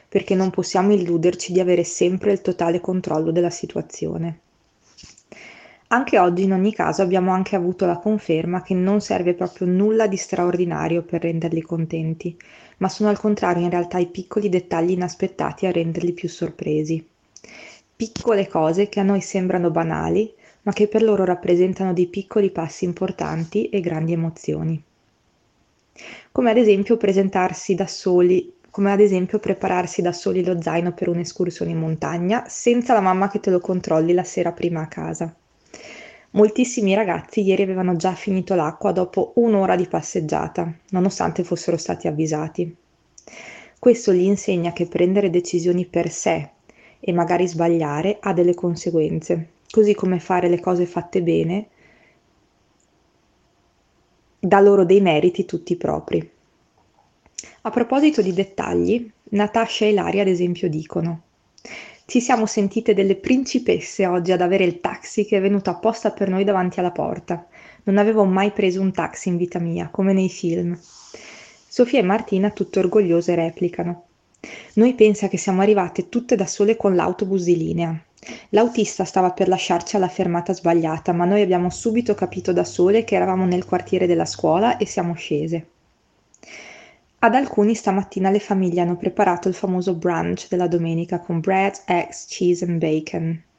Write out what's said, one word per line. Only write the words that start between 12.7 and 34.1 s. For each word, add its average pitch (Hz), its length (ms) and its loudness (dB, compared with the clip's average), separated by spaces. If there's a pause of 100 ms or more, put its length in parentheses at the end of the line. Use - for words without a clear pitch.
ma 190 120 -2
sono 208 200 0
al 202 100 0
contrario 180 440 0
in 175 80 0
realtà 175 260 -2
i 175 80 0
piccoli 196 440 -4
dettagli 180 420 0
inaspettati 180 720 -4
a 185 60 0
renderli 170 420 -2
più 175 160 -8
sorpresi. 160 760 -4 (920)
Piccole 220 520 -2
cose 165 400 2
che 202 120 -4
a 196 40 2
noi 196 160 2
sembrano 180 520 -2
banali, 165 600 -2 (300)
ma 202 120 -4
che 208 140 2
per 214 140 0
loro 202 240 2
rappresentano 180 680 0
dei 175 140 0
piccoli 196 460 -2
passi 165 340 -6
importanti 170 840 -4
e 202 100 -2
grandi 165 340 -4
emozioni. 160 640 -4 (1500)
Come 247 200 2
ad 220 60 2
esempio 208 400 4
presentarsi 190 760 0
da 170 140 -2
soli, 180 680 2 (160)
come 196 220 0
ad 202 80 2
esempio 190 400 2
prepararsi 185 640 -2
da 175 100 0
soli 180 320 -2
lo 175 160 0
zaino 170 300 -2
per 170 160 -6
un'escursione 170 640 -4
in 165 80 -4
montagna 165 680 -2
senza 240 460 2
la 214 80 6
mamma 190 260 2
che 196 120 -6
te - 100 -2
lo 180 100 4
controlli 175 540 0